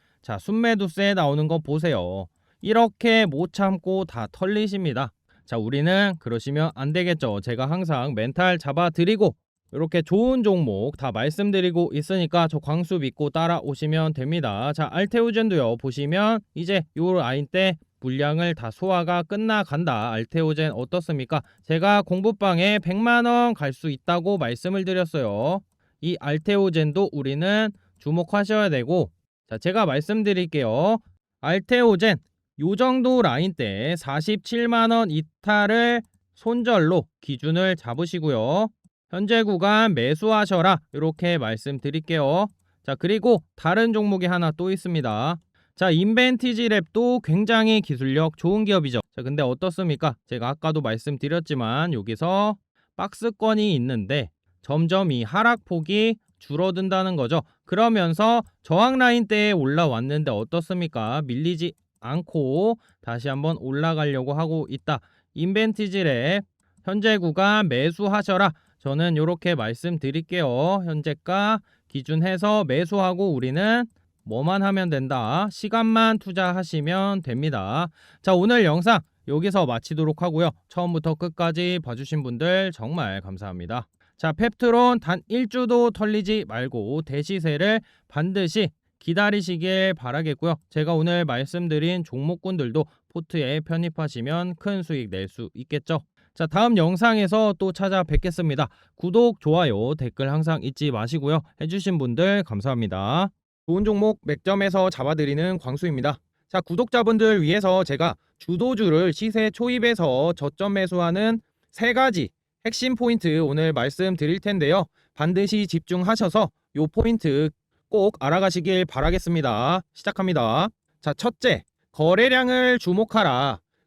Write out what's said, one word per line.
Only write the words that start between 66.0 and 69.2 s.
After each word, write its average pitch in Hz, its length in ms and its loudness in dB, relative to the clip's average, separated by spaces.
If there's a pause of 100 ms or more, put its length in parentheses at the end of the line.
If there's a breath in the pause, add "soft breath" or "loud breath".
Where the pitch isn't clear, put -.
랩 156 380 0 (420)
현재 208 340 0
구간 190 520 2
매수하셔라. 190 800 2 (280 soft breath)
저는 160 360 0
요렇게 165 400 0